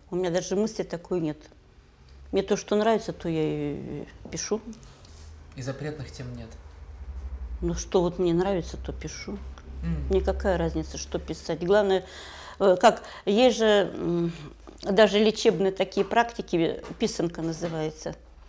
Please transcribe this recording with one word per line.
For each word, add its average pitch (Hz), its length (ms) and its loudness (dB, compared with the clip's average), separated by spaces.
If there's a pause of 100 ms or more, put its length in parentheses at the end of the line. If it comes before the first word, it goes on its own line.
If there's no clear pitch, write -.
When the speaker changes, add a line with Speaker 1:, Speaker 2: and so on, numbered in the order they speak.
(100)
Speaker 1:
У 175 60 -2
меня 180 140 0
даже 180 260 0
мысли 214 260 0
такой 175 380 -4
нет. 151 180 -2 (920)
Мне 196 100 2
то, 196 140 0
что - 180 -2
нравится, 214 380 2
то - 160 -8
я 160 160 0
и 147 600 -4 (260)
пишу. 208 300 -4 (920)
Speaker 2:
И 135 80 -10
запретных 143 480 -8
тем 123 260 -12
нет? 117 120 -12 (1120)
Speaker 1:
Ну 170 140 -2
что - 280 0
вот 175 160 0
мне 175 160 2
нравится, 180 440 0
то - 140 -8
пишу. - 460 -10 (460)
Speaker 2:
М. 165 260 -4
Speaker 1:
Мне 190 100 4
какая 190 380 0
разница, 160 400 -2
что - 200 -6
писать? 165 460 -6
Главное, 190 400 4 (540)
э, 190 220 6
как, 220 220 6 (240)
есть 220 320 6
же, 208 360 6
м, 170 380 0 (500)
даже 202 360 6
лечебные 196 540 4
такие 196 320 0
практики, 196 800 0 (160)
писанка 175 440 -2
называется. 160 720 -4 (340)